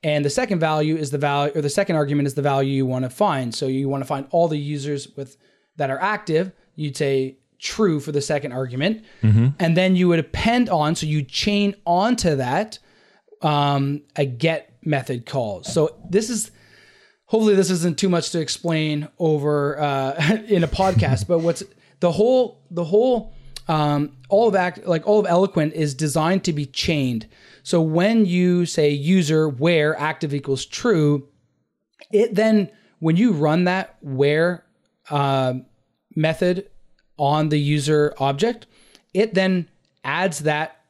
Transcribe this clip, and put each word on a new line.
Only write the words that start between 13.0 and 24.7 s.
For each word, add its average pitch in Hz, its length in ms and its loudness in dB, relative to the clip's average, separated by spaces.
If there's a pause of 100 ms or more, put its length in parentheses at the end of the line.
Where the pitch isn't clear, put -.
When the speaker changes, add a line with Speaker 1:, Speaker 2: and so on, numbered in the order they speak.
Speaker 1:
um, 143 600 0 (120)
a 147 100 0
get 143 480 -4 (120)
method 131 420 -4
call. 110 380 -6
So 156 320 -2 (120)
this 220 220 0
is, 214 200 -6 (760)
hopefully 220 300 4
this 185 140 2
isn't 170 280 0
too 196 100 0
much 170 220 0
to 170 100 -2
explain 156 680 -2 (100)
over, 147 600 0
uh, 139 360 -2 (300)
<laughs> - 40 -18
in 190 160 2
a 147 40 -4
podcast, 175 580 0
but 170 140 2
what's 170 220 -2 (360)
the 175 140 2
whole, 240 580 2
the 170 140 -4
whole, 220 500 2 (340)
um, 147 480 0 (140)
all 220 180 4
of 196 80 2
act, 180 300 -2